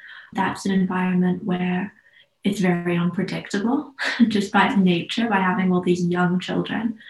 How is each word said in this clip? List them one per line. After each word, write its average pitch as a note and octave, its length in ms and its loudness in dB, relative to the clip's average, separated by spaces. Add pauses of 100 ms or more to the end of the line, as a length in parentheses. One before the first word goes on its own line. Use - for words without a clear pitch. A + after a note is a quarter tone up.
(340)
That's - 320 -4
an G3+ 60 0
environment F#3 720 2
where F3+ 500 -2 (500)
it's G3+ 160 0
very F3 380 0
unpredictable, G3+ 960 -2 (160)
<laughs> - 180 4
just G3 240 0
by G3 240 4
nature, F#3 520 2
by G3+ 120 0
having F#3 320 2
all F3+ 100 2
these F3+ 240 0
young F3 340 0
children. F3+ 580 -4 (120)